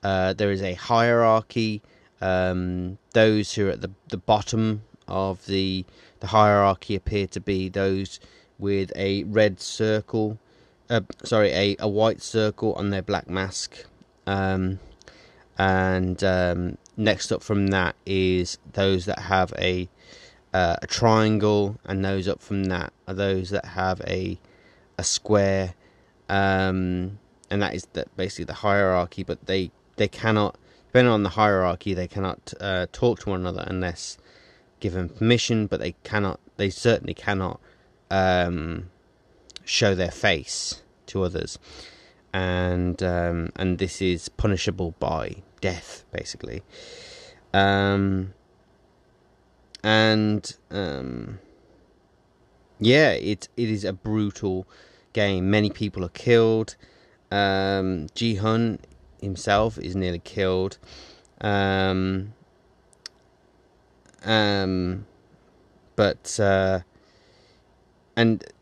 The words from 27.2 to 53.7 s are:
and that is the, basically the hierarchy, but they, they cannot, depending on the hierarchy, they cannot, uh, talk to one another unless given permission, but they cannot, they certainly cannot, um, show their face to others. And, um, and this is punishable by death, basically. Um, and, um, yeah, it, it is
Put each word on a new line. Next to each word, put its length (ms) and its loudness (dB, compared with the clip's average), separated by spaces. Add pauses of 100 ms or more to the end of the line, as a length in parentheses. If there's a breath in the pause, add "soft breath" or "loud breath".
and 120 0
that 140 -2
is 180 -10
the, 120 -6 (100)
basically 300 -6
the 80 -10
hierarchy, 720 0
but 220 -8
they, 260 -2 (260)
they 100 2
cannot, 500 0 (300 soft breath)
depending 260 4
on 100 2
the 60 0
hierarchy, 640 2
they 140 -4
cannot, 520 -8
uh, 320 -2
talk 280 0
to 100 -8
one 120 -2
another 260 -6
unless 500 -6 (640 soft breath)
given 300 -4
permission, 580 2
but 120 -4
they 240 -6
cannot, 360 -2 (180)
they 120 0
certainly 440 0
cannot, 460 -4 (500 soft breath)
um, 800 0 (760)
show 300 2
their 160 -2
face 720 -2 (240)
to 160 -2
others. 360 -6 (720 loud breath)
And, 680 0
um, 540 -2
and 240 -2
this 220 -4
is 280 -2
punishable 680 -2
by 380 -4 (240)
death, 500 -8
basically. 500 -10 (920 loud breath)
Um, 800 2 (1500)
and, 720 4 (140)
um, 720 -8 (1400 soft breath)
yeah, 320 8
it, 460 -2
it 120 0
is 140 -2